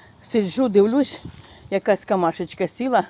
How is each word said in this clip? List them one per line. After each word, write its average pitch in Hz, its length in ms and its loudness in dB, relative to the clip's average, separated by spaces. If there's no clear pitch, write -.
сиджу, 220 460 0
дивлюсь, 220 520 2
якась 196 340 0
камашечка 180 640 -2
сіла 240 420 0